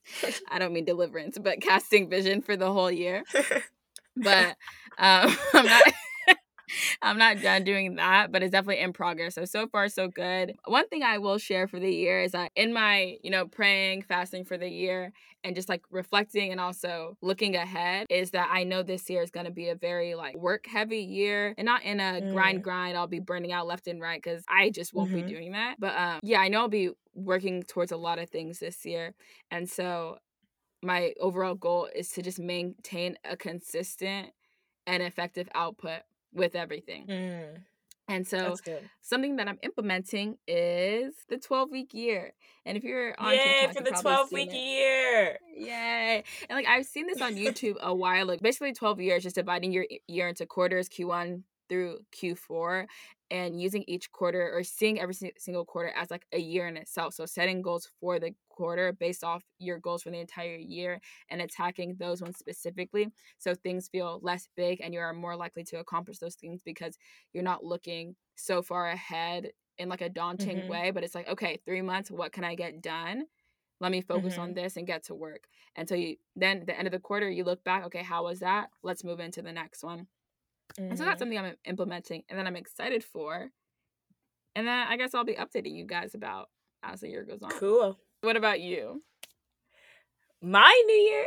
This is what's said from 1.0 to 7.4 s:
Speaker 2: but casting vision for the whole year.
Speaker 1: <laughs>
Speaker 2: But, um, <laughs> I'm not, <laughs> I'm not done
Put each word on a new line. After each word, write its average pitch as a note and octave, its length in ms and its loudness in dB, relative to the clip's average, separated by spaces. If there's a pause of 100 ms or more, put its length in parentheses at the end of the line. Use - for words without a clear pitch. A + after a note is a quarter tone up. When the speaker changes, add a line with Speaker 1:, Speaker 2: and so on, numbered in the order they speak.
Speaker 2:
but F#3 200 0
casting G3 480 6
vision F#3+ 320 2
for G#3 160 -2
the F#3 140 2
whole F#3 200 4
year. F3+ 380 -2
Speaker 1:
<laughs> - 40 -14 (840)
Speaker 2:
But, F#3+ 380 8 (400)
um, F#3+ 480 10
<laughs> - 80 0
I'm B3+ 140 12
not, A#3 160 12 (440)
<laughs> - 760 4
I'm G#3 160 4
not A3 200 8
done G3 240 6